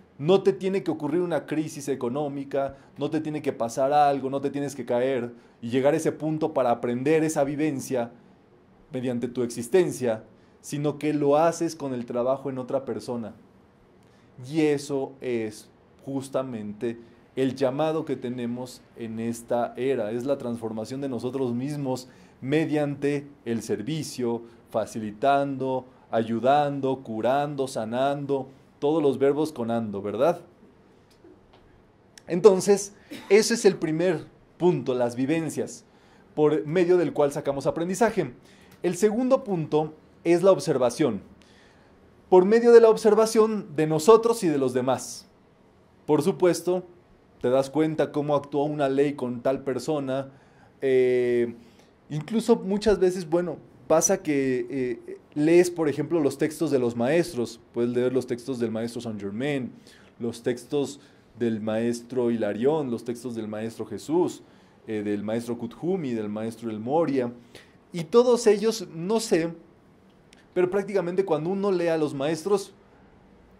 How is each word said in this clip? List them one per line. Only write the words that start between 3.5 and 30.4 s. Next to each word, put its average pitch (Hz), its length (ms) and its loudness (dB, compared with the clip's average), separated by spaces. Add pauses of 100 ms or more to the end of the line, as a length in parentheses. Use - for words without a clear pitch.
pasar 135 400 0
algo, 143 380 2
no 139 100 -2
te 139 100 -2
tienes 139 260 -6
que 120 80 -8
caer 120 480 0 (280)
y 117 100 -8
llegar 135 240 4
a - 20 2
ese 156 160 0
punto 156 400 -4
para 123 180 2
aprender 127 540 2
esa 156 180 0
vivencia 135 680 -2 (800)
mediante 123 340 -4
tu 120 160 -4
existencia, 120 800 0 (380)
sino 147 380 -4
que 151 160 -2
lo 143 220 4
haces 165 380 2
con 135 200 -8
el 120 120 -6
trabajo 127 420 -2
en 131 100 -8
otra 131 260 -4
persona. 113 500 -8 (1120)
Y 160 120 -2
eso 143 600 0
es 113 480 -6 (360)
justamente 123 960 -6 (360)
el 131 220 -2
llamado 151 480 -2
que 147 100 -4
tenemos 123 680 -8 (140)
en 113 220 -10
esta 117 580 -4
era, 120 360 -2
es 120 120 -4
la 139 140 -2
transformación 117 640 -8
de 139 80 -6
nosotros 123 460 -4
mismos 131 540 -6 (320)
mediante 143 840 -2 (180)
el 117 180 -4
servicio, 117 800 -4 (280)
facilitando, 131 1160 -2 (240)
ayudando, 131 920 0
curando, 135 640 -2
sanando, 135 840 -2 (300)
todos 151 240 0
los 135 160 2
verbos 143 340 2
con 117 180 -6
ando, 110 320 -4
¿verdad? 113 380 0 (1900)